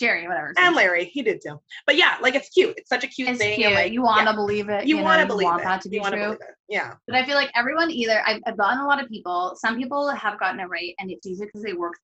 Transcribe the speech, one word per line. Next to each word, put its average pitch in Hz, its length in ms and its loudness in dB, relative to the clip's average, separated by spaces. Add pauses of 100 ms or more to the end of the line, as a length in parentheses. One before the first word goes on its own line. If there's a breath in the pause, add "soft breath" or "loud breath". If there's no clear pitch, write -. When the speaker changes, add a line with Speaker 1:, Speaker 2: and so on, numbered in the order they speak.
Speaker 1:
Jerry, 240 260 0
whatever. 165 320 -4
Speaker 2:
And 359 160 6
Larry, 180 300 4
he 277 180 -6
did 185 240 -2
too. 151 140 -12 (260 loud breath)
But 294 100 4
yeah, 349 260 6
like, 254 120 2
it's 269 140 -2
cute. - 300 2
It's - 100 -20
such 247 160 -2
a - 20 -2
cute 254 220 -6
Speaker 1:
It's 247 100 -2
Speaker 2:
thing. 214 180 0
Speaker 1:
cute. 226 100 2
Speaker 2:
And, 202 80 4
like, 196 180 2
Speaker 1:
You 240 100 -2
wanna 214 280 4
Speaker 2:
yeah. 214 40 0
Speaker 1:
believe 208 360 -2
it, 202 160 -2
Speaker 2:
You 302 100 2
Speaker 1:
you - 0 -
know, 294 80 0
Speaker 2:
wanna 320 180 6
Speaker 1:
you 190 60 2
Speaker 2:
believe 202 160 0
Speaker 1:
want 170 160 2
Speaker 2:
it. - 40 -4
Speaker 1:
that 190 180 0
to 202 80 -12
be 202 60 -6
Speaker 2:
You 202 60 -2
wanna 196 140 -2
Speaker 1:
true. 208 80 -2
Speaker 2:
believe 214 160 -6
it. - 140 -20 (160)
Yeah. 156 240 -4 (120)
Speaker 1:
But 240 100 -4
I 254 100 2
feel 285 80 -2
like 277 200 2
everyone 302 360 2
either, 226 360 0
I've, 214 200 0
I've 214 100 -6
gotten 214 240 2
a 285 60 -4
lot 277 160 0
of - 80 -12
people, 180 460 -4
some 233 200 -2
people 285 340 -2
have 214 300 -4
gotten 190 180 -2
it 190 120 -6
right, 175 300 -8
and 190 100 -8
it's - 160 -12
easy 190 200 -8
'cause 208 160 -14
they 208 120 -6
work 170 300 -6